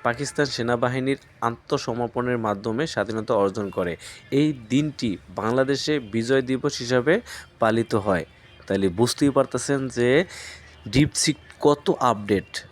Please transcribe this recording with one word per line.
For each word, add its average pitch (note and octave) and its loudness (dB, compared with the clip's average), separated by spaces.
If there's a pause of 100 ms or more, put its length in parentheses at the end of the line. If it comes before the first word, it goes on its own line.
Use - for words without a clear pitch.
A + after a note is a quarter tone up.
পাকিস্তান C3+ -2
সেনাবাহিনীর B2+ -2 (240)
আত্মসমর্পণের A#2+ -4
মাধ্যমে A2 -2
স্বাধীনতা A2 -2
অর্জন G2+ 0
করে। F2+ -4 (340)
এই D3 2 (160)
দিনটি C3 0 (180)
বাংলাদেশে C3 0
বিজয় A2+ 0
দিবস C3 -2
হিসাবে B2+ 2 (380)
পালিত A2+ 2
হয়।" G2 2 (420)
তাইলে G2 2
বুঝতেই A#2 2
পারতেছেন C3+ 0
যে B2 2 (680)
DeepSeek C#3+ 2 (240)
কত D3 4
আপডেট। G#2 0